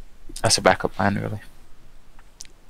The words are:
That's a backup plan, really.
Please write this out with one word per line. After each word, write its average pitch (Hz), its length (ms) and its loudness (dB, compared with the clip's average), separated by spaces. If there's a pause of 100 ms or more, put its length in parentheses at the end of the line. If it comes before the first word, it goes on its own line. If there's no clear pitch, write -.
(420)
That's - 160 4
a - 40 -2
backup - 320 6
plan, 98 220 4
really. 107 240 -4 (1300)